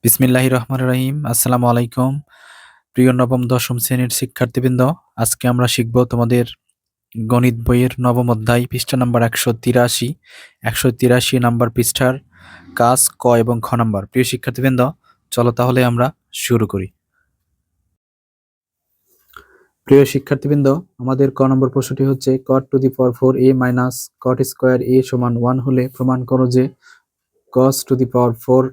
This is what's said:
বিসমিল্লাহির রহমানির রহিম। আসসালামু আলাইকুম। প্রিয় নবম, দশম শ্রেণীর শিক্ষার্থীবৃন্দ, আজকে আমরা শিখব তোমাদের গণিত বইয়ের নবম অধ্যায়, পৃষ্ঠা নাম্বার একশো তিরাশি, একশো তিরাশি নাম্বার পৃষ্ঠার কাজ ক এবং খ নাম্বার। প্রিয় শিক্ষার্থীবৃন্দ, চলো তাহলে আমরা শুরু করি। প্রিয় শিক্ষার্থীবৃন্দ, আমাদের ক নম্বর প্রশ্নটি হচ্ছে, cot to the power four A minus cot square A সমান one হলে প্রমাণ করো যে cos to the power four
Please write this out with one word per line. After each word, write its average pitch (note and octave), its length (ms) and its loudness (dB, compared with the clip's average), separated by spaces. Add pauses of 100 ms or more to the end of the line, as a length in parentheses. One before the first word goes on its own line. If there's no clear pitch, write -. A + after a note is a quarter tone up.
বিসমিল্লাহির B2+ 500 2
রহমানির B2+ 340 -4
রহিম। C3 240 -2 (160)
আসসালামু B2 400 0
আলাইকুম। B2 400 -2 (840)
প্রিয় B2+ 260 4
নবম, B2+ 220 0 (120)
দশম B2 300 -2
শ্রেণীর B2+ 360 -2
শিক্ষার্থীবৃন্দ, B2+ 640 -2 (420)
আজকে - 280 -4
আমরা B2 240 0
শিখব A#2 200 -4 (160)
তোমাদের A#2+ 340 0 (880)
গণিত B2 260 4 (100)
বইয়ের B2 260 2 (120)
নবম A#2+ 280 0
অধ্যায়, A#2+ 380 0
পৃষ্ঠা B2 300 -6
নাম্বার A#2+ 280 0
একশো - 220 -4 (120)
তিরাশি, B2 460 0 (600)
একশো - 180 -2 (120)
তিরাশি B2 360 2 (100)
নাম্বার A#2+ 300 0
পৃষ্ঠার B2+ 400 -2 (640)
কাজ A#2+ 200 2 (240)
ক - 20 -2 (180)
এবং A#2+ 120 -2 (100)
খ - 20 -12 (140)
নাম্বার। G#2+ 200 -2 (100)
প্রিয় B2+ 200 0
শিক্ষার্থীবৃন্দ, B2+ 500 -2 (540)
চলো A#2+ 220 2
তাহলে B2 220 0 (100)
আমরা A#2+ 180 0 (380)
শুরু A2 260 0
করি। F#2 160 -6 (3000)
প্রিয় C#3 180 8 (100)
শিক্ষার্থীবৃন্দ, C#3+ 540 0 (340)
আমাদের C3 260 0 (100)
ক - 20 -14 (120)
নম্বর C3 220 2
প্রশ্নটি C3+ 360 -4
হচ্ছে, C3 220 -2 (160)
cot C3+ 240 2
to - 120 -2
the C3 120 2
power B2+ 240 0
four C3 140 2 (120)
A - 20 6 (140)
minus B2+ 340 -2 (280)
cot B2+ 160 -2 (120)
square B2+ 300 0 (120)
A - 20 4 (140)
সমান A#2+ 240 -2 (160)
one B2+ 160 0
হলে B2+ 180 0 (120)
প্রমাণ B2+ 240 -2 (100)
করো C3 160 2 (100)
যে B2+ 80 4 (920)
cos C3 200 2 (120)
to C3+ 120 0
the B2+ 140 0
power A#2+ 200 2 (120)
four C3 280 4